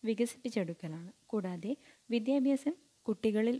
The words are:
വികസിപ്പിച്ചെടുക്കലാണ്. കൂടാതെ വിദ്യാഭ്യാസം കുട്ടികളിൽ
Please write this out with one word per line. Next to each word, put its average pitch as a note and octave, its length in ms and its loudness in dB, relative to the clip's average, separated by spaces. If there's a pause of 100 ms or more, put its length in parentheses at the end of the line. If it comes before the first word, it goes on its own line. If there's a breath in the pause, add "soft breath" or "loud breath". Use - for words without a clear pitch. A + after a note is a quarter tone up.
വികസിപ്പിച്ചെടുക്കലാണ്. F#3 1080 -2 (160)
കൂടാതെ F#3 440 -4 (380 soft breath)
വിദ്യാഭ്യാസം C4+ 680 2 (300)
കുട്ടികളിൽ A3 540 2